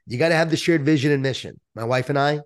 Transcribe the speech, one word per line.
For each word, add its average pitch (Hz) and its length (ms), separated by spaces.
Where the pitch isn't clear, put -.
You 120 100
gotta 165 180
have 165 140
the 151 80
shared 165 260
vision 147 280
and 139 100
mission. 123 380
My 107 80
wife 127 260
and 143 80
I, 147 280